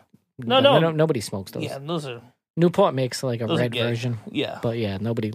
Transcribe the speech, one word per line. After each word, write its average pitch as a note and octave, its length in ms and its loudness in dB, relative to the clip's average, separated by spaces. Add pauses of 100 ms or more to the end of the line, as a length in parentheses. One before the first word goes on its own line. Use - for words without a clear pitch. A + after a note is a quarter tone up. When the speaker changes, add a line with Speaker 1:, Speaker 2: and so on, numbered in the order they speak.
(380)
Speaker 1:
No, A#3 220 2
Speaker 2:
no, C4+ 140 8
Speaker 1:
no. G#3 40 8
Speaker 2:
no, E3 140 4
nobody D#3 280 2
smokes G2 300 -8
those. - 140 -8
Speaker 1:
Yeah, C3+ 140 -8
those D3 280 -6
are A#2+ 140 -12 (360)
Speaker 2:
Newport E3+ 380 4
makes, C3 300 -2
like, A#2 160 -2
a A#2 60 -2
Speaker 1:
those B2 120 0
are A#2+ 40 2
Speaker 2:
red A#2+ 100 0
Speaker 1:
gay. A#2+ 100 0
Speaker 2:
version. A#2 360 -2 (120)
Speaker 1:
Yeah. B2+ 320 -4
Speaker 2:
But A#2 160 -2
yeah, G2+ 220 -4
nobody, A2 340 -2